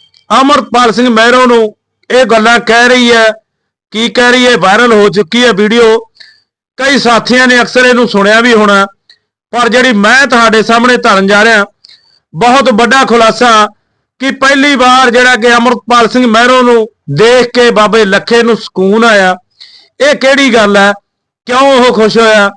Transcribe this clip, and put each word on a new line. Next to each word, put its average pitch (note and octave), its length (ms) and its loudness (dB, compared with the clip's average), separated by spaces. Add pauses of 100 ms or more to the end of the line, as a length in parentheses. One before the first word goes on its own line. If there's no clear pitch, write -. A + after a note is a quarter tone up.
(400)
ਅਮਰਪਾਲ B3 520 0
ਸਿੰਘ B3 160 -2
ਮਹਿਰੋਂ A#3+ 380 0
ਨੂੰ A3+ 300 0 (340)
ਇਹ B3 140 0
ਗੱਲਾਂ A3+ 340 0
ਕਹਿ A#3 300 0
ਰਹੀ B3 240 0
ਹੈ, A3+ 200 0 (580)
ਕੀ A3 180 -6
ਕਹਿ B3 240 0
ਰਹੀ B3 140 0
ਹੈ, B3 100 0
ਵਾਇਰਲ G#3 360 0
ਹੋ G#3 160 2
ਚੁੱਕੀ G#3 360 -2
ਹੈ A#3+ 80 0
ਵੀਡੀਓ। A3 460 0 (800)
ਕਈ C4+ 220 -2
ਸਾਥੀਆਂ A#3+ 480 0
ਨੇ B3 140 0
ਅਕਸਰ B3+ 240 -2
ਇਹਨੂੰ A#3+ 240 0
ਸੁਣਿਆ G#3 320 0
ਵੀ A#3+ 140 0
ਹੋਣਾ, G3+ 320 0 (640)
ਪਰ A#3 180 -4
ਜਿਹੜੀ B3+ 240 0
ਮੈਂ A3+ 340 0
ਤੁਹਾਡੇ A3+ 360 0
ਸਾਹਮਣੇ A#3 340 0
ਧਰਨ G3 300 0
ਜਾ G3+ 180 0
ਰਿਹਾ, A3 200 0 (680)
ਬਹੁਤ B3 380 0
ਵੱਡਾ A#3 320 0
ਖੁਲਾਸਾ A3+ 640 0 (520)
ਕਿ C4+ 120 -4
ਪਹਿਲੀ C#4 460 -2
ਵਾਰ B3+ 340 2
ਜਿਹੜਾ B3+ 260 0
ਕਿ A#3+ 180 0
ਅਮਰਪਾਲ A#3+ 540 0
ਸਿੰਘ B3+ 180 -2
ਮਹਿਰੋਂ B3 360 2
ਨੂੰ A#3+ 260 0 (220)
ਦੇਖ A#3 360 2
ਕੇ A#3+ 240 0
ਬਾਬੇ G#3+ 340 0
ਲੱਖੇ G3+ 380 -2
ਨੂੰ A#3 140 0
ਸਕੂਨ G3+ 480 -2
ਆਇਆ। G3 320 0 (640)
ਇਹ C#4 140 2
ਕਿਹੜੀ C4+ 400 0
ਗੱਲ G#3 220 0
ਹੈ, G3+ 160 0 (540)
ਕਿਉਂ B3 140 -2
ਉਹ B3+ 340 2
ਖੁਸ਼ G#3+ 240 0
ਹੋਇਆ? G#3+ 380 2